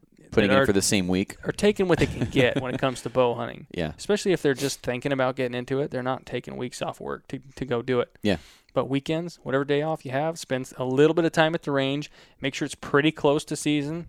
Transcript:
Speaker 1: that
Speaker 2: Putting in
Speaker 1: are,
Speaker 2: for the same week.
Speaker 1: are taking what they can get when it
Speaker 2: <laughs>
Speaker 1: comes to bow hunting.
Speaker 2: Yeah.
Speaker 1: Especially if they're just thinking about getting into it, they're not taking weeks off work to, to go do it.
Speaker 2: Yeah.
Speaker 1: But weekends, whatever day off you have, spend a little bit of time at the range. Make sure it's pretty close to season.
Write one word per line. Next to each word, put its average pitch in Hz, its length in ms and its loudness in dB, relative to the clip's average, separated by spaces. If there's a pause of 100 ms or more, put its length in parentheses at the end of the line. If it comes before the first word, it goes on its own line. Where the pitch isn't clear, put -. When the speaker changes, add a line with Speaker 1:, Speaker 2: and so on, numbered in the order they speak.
(180)
Speaker 1:
that - 140 -20
Speaker 2:
Putting 104 200 4
in 135 60 6
Speaker 1:
are, 135 80 4
Speaker 2:
for 104 80 4
the 98 80 4
same 92 260 2
week. 92 280 0 (100)
Speaker 1:
are - 60 -4
taking 202 360 2
what 165 120 4
they - 80 0
can 139 220 -4
get 127 320 2
when 127 120 -4
it 131 40 -4
Speaker 2:
<laughs> - 40 -10
Speaker 1:
comes 127 200 0
to 123 80 -8
bow 120 260 2
hunting. 117 360 -10
Speaker 2:
Yeah. 78 260 -4
Speaker 1:
Especially 202 360 0
if 156 80 0
they're 143 140 2
just 135 260 -4
thinking 123 300 -4
about 131 240 0
getting 127 220 -4
into 127 240 -4
it, 151 100 -6
they're 127 120 -6
not 131 220 -4
taking 135 320 -8
weeks 127 240 -8
off - 180 -8
work - 280 -10
to, 135 120 -10 (160)
to 131 100 -8
go 120 180 -2
do 127 160 0
it. - 240 -4
Speaker 2:
Yeah. 98 140 2 (360)
Speaker 1:
But 127 120 0
weekends, 160 580 -4
whatever 143 220 0
day 143 160 0
off 156 240 -4
you 131 60 -10
have, 156 280 -4
spend 131 380 -6
a 127 80 -4
little 143 280 6
bit 165 120 2
of 160 80 0
time 160 200 4
at 170 100 -4
the 151 80 -6
range. 139 380 -2 (300)
Make 135 160 -4
sure 156 100 -4
it's 135 80 -6
pretty 147 380 2
close 147 340 2
to 156 120 -8
season. 151 520 -2